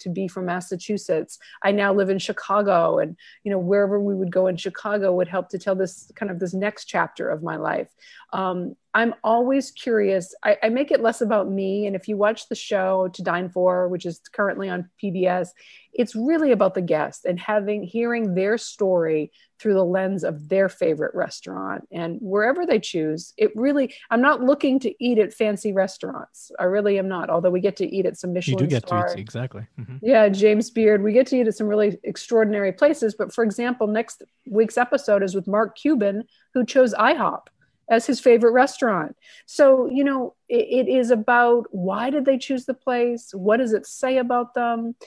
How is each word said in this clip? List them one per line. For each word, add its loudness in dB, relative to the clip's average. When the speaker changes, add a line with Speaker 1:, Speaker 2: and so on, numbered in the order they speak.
Speaker 1:
to -6
be -4
from -10
Massachusetts. -6
I 2
now 2
live 2
in 0
Chicago, 0
and, -2
you -6
know, -2
wherever 2
we -2
would -4
go 2
in -2
Chicago -2
would 0
help -6
to -8
tell -2
this -6
kind -6
of -8
this -4
next -6
chapter -4
of -6
my -6
life. -4
Um, -6
I'm 0
always 0
curious. -2
I, 2
I 2
make 0
it 2
less 0
about 0
me. -2
And -4
if -8
you -4
watch 0
the -8
show -2
To -14
Dine -2
For, 0
which -6
is -10
currently -2
on -6
P -6
B 0
S, -2
it's -2
really 2
about 2
the -2
guest -4
and -2
having, -2
hearing -4
their 0
story -2
through 0
the 4
lens -2
of -6
their 2
favorite -2
restaurant. -8
And -8
wherever 0
they 2
choose, -6
it 0
really, 0
I'm 2
not 2
looking 2
to -4
eat 2
at 2
fancy -2
restaurants. -6
I -2
really 2
am -2
not, -6
although 0
we 0
get 0
to -2
eat -2
at -4
some -8
Speaker 2:
You -2
do -
Speaker 1:
Michelin 0
Speaker 2:
get 0
to -12
Speaker 1:
star. -2
Speaker 2:
eat, -10
exactly. -10
Mm-hmm. -14
Speaker 1:
Yeah, 6
James 2
Beard. 4
We 0
get 6
to 0
eat 2
at -2
some -4
really 0
extraordinary 0
places. 2
But -6
for 0
example, -2
next -4
week's 0
episode 2
is -2
with -4
Mark 0
Cuban, 0
who 0
chose 4
ihop 0
as 4
his 0
favorite 6
restaurant. 2
So, 6
you 0
know, -2
it, 2
it -2
is 2
about 4
why -4
did 0
they 4
choose -4
the -4
place? -2
What 2
does 0
it 0
say -2
about -2
them? -4